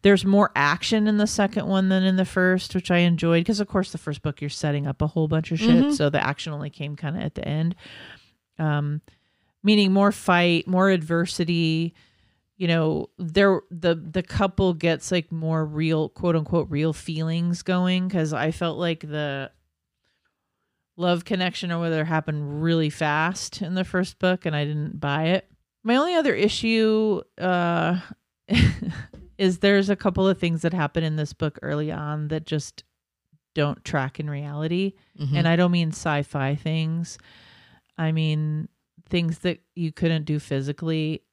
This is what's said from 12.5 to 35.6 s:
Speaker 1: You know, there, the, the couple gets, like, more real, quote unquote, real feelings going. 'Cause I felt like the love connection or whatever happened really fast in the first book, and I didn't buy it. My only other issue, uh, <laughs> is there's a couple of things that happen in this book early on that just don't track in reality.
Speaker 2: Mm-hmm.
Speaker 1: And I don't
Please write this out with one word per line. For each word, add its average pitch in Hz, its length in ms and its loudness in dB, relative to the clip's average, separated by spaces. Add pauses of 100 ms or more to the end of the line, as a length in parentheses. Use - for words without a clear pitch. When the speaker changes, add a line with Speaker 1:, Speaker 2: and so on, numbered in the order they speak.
Speaker 1:
You 185 100 -4
know, 160 500 0
there, 180 440 2 (100)
the, 170 240 0
the 165 280 -6
couple 190 500 0
gets, 165 380 -2
like, 175 200 -2
more 160 340 -2
real, 156 440 0
quote 175 260 -2
unquote, 160 340 0
real 156 240 0
feelings 165 680 -4
going. 185 480 0
'Cause 160 220 0
I 151 200 -2
felt 160 260 -4
like 165 240 -4
the 147 500 -8 (1400)
love 175 300 0
connection 180 460 -4
or 170 80 -2
whatever 160 260 0
happened 151 580 -4
really 165 260 2
fast 156 720 -2
in 175 140 -6
the 185 80 0
first 185 360 -4
book, 185 260 0
and 156 100 -2
I 147 100 0
didn't 151 340 -6
buy 147 280 -2
it. 180 220 0 (340)
My 233 140 2
only 339 180 2
other 285 200 4
issue, 220 840 2 (180)
uh, 175 600 0 (480)
<laughs> - 880 0
is 185 220 0
there's 202 300 4
a 202 60 2
couple 190 320 0
of 190 120 2
things 165 220 -2
that 170 120 0
happen 160 300 -2
in 156 120 -2
this 151 180 -4
book 151 280 -6
early 147 300 -4
on 151 380 -6
that 156 160 -6
just - 380 -6 (720)
don't 147 280 -2
track 135 360 -4
in 151 100 -6
reality. 151 640 -4 (260)
Speaker 2:
Mm-hmm. 147 160 -2
Speaker 1:
And 165 120 2
I 165 80 4
don't 175 160 4